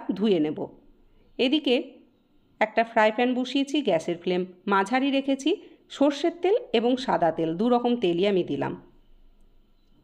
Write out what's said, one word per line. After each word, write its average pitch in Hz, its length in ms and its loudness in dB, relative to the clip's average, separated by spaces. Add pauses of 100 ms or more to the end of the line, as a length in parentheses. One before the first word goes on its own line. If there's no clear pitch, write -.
(140)
ধুয়ে 190 260 2
নেব। 151 180 -2 (800)
এদিকে 269 360 2 (840)
একটা 214 240 0
ফ্রাই 220 280 4
প্যান 247 220 0
বসিয়েছি, 269 480 -2
গ্যাসের 175 360 0
ফ্লেম 180 240 -2 (240)
মাঝারি 202 440 2
রেখেছি, 269 400 0 (380)
সর্ষের 294 520 0
তেল 370 160 2 (160)
এবং 233 240 2
সাদা 175 360 0
তেল 160 240 -2
দু 214 120 0
রকম 240 280 2
তেলই 175 300 0
আমি 190 180 2
দিলাম। 139 280 -6 (1300)